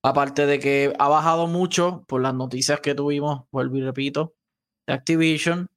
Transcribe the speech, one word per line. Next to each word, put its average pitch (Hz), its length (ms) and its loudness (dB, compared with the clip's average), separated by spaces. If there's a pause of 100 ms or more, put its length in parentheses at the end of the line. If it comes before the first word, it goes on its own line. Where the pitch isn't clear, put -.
Aparte 139 420 2
de 143 140 2
que 139 380 2
ha 143 100 4
bajado 165 400 2
mucho 175 580 0
por 127 160 -2
las 131 120 0
noticias 131 460 -2
que 143 140 -2
tuvimos, 143 560 -2
vuelvo 131 260 -2
y 135 60 0
repito, 139 520 -4 (520)
de 131 80 -2
Activision. 160 840 0